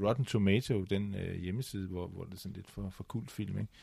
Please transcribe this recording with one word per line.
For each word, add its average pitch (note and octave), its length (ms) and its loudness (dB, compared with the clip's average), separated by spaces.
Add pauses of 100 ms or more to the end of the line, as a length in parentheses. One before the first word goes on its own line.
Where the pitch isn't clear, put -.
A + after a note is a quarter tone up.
Rotten B2 160 4
Tomato, G#2 600 4
den, G2 300 0
øh, F2+ 260 -4
hjemmeside, F#2+ 480 -4
hvor, F2+ 200 -4
hvor F2+ 160 -10
det F2+ 100 -12
er F#2 40 -12
sådan - 180 -8
lidt F#2+ 140 -12
for, G2 200 -6
for F#2+ 140 -10
kult - 260 -4
film, G2 280 -4
ikke? G#2+ 140 -4 (100)